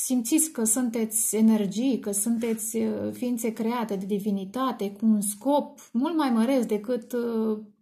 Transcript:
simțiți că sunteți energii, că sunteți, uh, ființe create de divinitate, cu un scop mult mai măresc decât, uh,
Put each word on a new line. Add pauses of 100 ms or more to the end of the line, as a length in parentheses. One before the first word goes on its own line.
simțiți
că
sunteți
energii,
că
sunteți,
uh,
ființe
create
de
divinitate,
cu
un
scop
mult
mai
măresc
decât,
uh, (220)